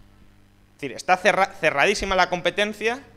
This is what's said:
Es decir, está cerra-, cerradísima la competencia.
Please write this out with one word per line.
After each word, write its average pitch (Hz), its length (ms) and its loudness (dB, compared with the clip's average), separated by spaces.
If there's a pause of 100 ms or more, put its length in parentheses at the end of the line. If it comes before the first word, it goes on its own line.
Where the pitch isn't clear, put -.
(760)
Es - 60 -18
decir, 135 100 -8
está 175 260 0
cerra-, 190 420 2
cerradísima 175 560 0
la 180 140 2
competencia. 208 720 -4 (160)